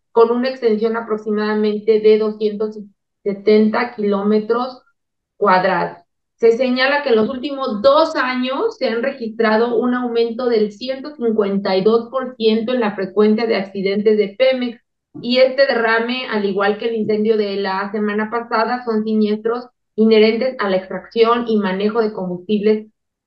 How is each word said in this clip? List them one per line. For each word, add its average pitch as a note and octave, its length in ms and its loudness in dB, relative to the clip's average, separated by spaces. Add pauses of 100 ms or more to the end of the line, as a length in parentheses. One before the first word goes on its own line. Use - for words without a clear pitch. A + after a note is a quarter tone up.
(120)
con A3+ 180 4
una B3 200 0
extensión A3+ 460 0
aproximadamente G#3+ 1040 -2
de G#3+ 200 6
doscientos G#3+ 580 -2 (460)
setenta G#3+ 720 2
kilómetros G#3+ 880 0 (540)
cuadrados. F3+ 680 0 (320)
Se A3+ 180 4
señala C4 480 0
que C#4 80 -4
en A#3 60 4
los A3 140 2
últimos C4 520 -6
dos D4+ 340 4
años C4 640 -2
se - 100 -2
han A3+ 140 -2
registrado A3 760 0
un B3 160 0
aumento A#3 560 -2
del G#3+ 220 0
ciento C4 440 -10
cincuenta G3 600 0
y F#3+ 60 2
dos A3+ 280 2
por B3+ 260 -6
ciento A3 380 0
en B3 60 0
la G#3 160 -2
frecuencia G#3+ 500 2
de A3 100 0
accidentes G3+ 640 0
de G3 200 -2
Pemex, B3+ 440 0 (400)
y B3 160 -2
este C4 280 4
derrame, A#3 640 0
al G#3+ 140 -2
igual G3+ 340 0
que A#3 120 -4
el A3+ 60 -4
incendio G#3+ 420 0
de G3+ 180 -2
la G3 380 -4
semana G#3+ 360 -2
pasada, A#3 540 -2
son G#3+ 220 -2
siniestros G#3+ 600 -2 (300)
inherentes A3 640 4
a G3+ 100 -2
la F#3+ 60 2
extracción A3+ 720 0
y A3 80 0
manejo G#3 460 0
de G#3+ 100 -2
combustibles G#3 760 -2 (400)